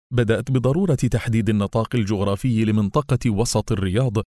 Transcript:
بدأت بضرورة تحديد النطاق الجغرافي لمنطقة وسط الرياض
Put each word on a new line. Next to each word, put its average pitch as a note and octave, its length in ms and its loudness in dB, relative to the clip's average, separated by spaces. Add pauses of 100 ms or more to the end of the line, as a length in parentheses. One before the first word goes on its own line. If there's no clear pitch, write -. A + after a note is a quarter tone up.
(140)
بدأت A2+ 380 0
بضرورة C3+ 440 2
تحديد A2+ 540 0
النطاق G#2+ 460 0
الجغرافي G#2+ 680 0
لمنطقة G#2+ 640 0
وسط G#2+ 420 0
الرياض G2+ 460 0 (180)